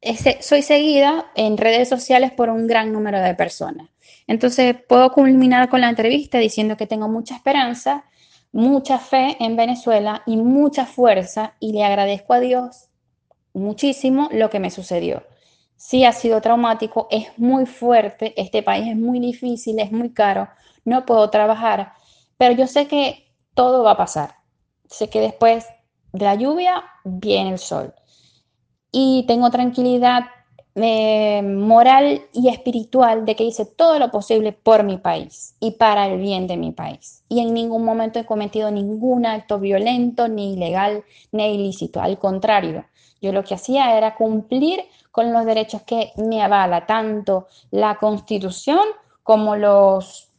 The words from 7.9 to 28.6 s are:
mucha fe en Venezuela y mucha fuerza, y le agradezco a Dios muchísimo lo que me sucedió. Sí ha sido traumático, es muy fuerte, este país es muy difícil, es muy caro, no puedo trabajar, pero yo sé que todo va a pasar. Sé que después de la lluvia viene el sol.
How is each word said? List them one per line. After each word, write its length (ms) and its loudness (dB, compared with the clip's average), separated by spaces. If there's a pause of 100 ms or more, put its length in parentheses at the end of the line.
mucha 460 2
fe 420 0
en 160 -4
Venezuela 680 0
y 100 -2
mucha 500 2
fuerza, 760 0
y 120 -6
le 120 0
agradezco 500 0
a 60 4
Dios 480 -4 (640)
muchísimo 800 -2
lo 180 0
que 100 -4
me 100 -6
sucedió. 540 -6 (520)
Sí 280 0
ha 80 6
sido 280 0
traumático, 680 -2
es 280 -6
muy 280 2
fuerte, 680 0
este 260 -4
país 260 -2
es 80 -6
muy 220 -2
difícil, 600 -6
es 120 -4
muy 200 -4
caro, 380 0 (360)
no 220 -2
puedo 240 4
trabajar, 640 0 (420)
pero 180 4
yo 120 2
sé 200 0
que 460 -6 (220)
todo 280 2
va 100 6
a 40 4
pasar. 380 -6 (540)
Sé 200 -8
que 120 -4
después 460 0 (460)
de 120 -6
la 100 2
lluvia 480 -2 (220)
viene 460 -2
el 80 -6
sol. 360 -10 (1000)